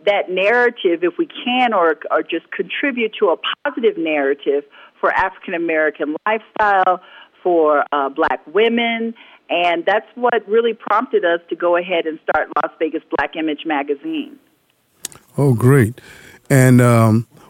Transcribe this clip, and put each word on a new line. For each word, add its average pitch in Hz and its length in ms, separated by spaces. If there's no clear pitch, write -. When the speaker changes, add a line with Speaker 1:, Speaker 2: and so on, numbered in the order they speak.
Speaker 1:
that 202 240
narrative 196 720
if 165 140
we 170 80
can, 247 480
or, 165 240
or 156 120
just - 280
contribute 220 720
to 202 80
a 160 80
positive 233 340
narrative 143 640
for - 140
African 185 420
American 156 640
lifestyle, 202 720
for, 156 500
uh, 143 160
black 139 320
women." 233 600
And 170 360
that's 208 300
what 233 340
really 226 260
prompted 220 500
us 170 240
to - 80
go 175 200
ahead 175 300
and 160 120
start 160 200
Las 160 160
Vegas 160 240
Black 147 200
Image 156 300
magazine. 147 720
Speaker 2:
Oh, 135 180
great. 120 460
And, 127 320
um, 113 460